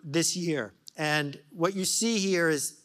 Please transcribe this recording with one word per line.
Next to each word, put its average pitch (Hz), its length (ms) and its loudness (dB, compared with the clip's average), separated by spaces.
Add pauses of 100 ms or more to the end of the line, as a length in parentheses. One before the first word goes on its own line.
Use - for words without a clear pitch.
this 160 320 0
year. 151 360 -2 (240)
And 151 440 0 (100)
what 185 240 0
you 185 100 -2
see 226 340 0
here 185 300 2
is, 147 360 -2